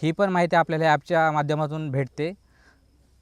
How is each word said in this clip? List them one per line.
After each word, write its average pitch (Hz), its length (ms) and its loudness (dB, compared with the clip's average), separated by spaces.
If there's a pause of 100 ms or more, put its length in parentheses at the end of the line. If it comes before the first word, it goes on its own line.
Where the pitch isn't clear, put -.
ही 160 100 0
पण 196 180 0
माहिती 175 260 2
आपल्याला 160 280 0
ह्या 156 80 4
ॲपच्या 160 400 0
माध्यमातून 151 580 -2
भेटते. 147 420 -4 (880)